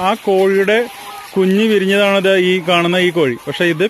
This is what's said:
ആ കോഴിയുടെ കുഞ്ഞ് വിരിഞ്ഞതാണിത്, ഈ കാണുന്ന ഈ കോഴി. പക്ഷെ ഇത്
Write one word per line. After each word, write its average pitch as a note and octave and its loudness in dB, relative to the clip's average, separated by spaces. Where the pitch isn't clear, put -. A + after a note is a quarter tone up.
ആ - 2
കോഴിയുടെ G3 2
കുഞ്ഞ് F#3+ 2
വിരിഞ്ഞതാണിത്, G3 2
ഈ - 2
കാണുന്ന F3 2
ഈ F3+ 2
കോഴി. C3 0
പക്ഷെ D3 -4
ഇത് D#3+ 0